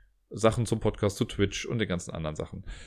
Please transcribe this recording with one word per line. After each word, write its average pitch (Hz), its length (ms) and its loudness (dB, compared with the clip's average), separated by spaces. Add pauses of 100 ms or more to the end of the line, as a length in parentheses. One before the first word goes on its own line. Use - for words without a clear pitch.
(300)
Sachen 110 360 4
zum 113 140 2
Podcast, 104 380 2
zu - 80 2
Twitch - 400 0
und 123 140 -2
den 104 80 2
ganzen 87 240 -2
anderen 78 240 -4
Sachen. 85 300 -6 (220)